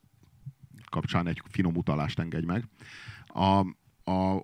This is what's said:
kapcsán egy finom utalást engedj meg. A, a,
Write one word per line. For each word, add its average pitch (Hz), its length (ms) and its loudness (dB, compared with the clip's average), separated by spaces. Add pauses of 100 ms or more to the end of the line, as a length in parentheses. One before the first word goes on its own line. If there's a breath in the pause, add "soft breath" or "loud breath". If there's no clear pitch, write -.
(880)
kapcsán 85 380 0
egy 82 220 -4
finom 87 260 2
utalást 76 440 0
engedj 80 260 -4
meg. 104 220 -2 (580 loud breath)
A, 98 340 4 (520)
a, 95 320 2